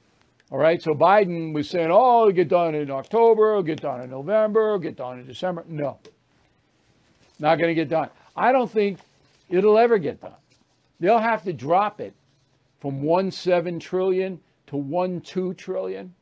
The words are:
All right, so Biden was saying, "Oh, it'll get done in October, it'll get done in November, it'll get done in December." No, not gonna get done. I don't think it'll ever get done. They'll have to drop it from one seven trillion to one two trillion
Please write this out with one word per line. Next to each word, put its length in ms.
All 60
right, 240
so 120
Biden 600
was 160
saying, 220
"Oh, 300
it'll 100
get 160
done 260
in 160
October, 600
it'll 120
get 180
done 200
in 100
November, 580
it'll 100
get 180
done 240
in 60
December." 420
No, 300
not 200
gonna 160
get 140
done. 220
I 160
don't 180
think 280
it'll 300
ever 200
get 220
done. 120
They'll 200
have 260
to 80
drop 480
it 140
from 240
one 280
seven 480
trillion 640
to 80
one 440
two 340
trillion 680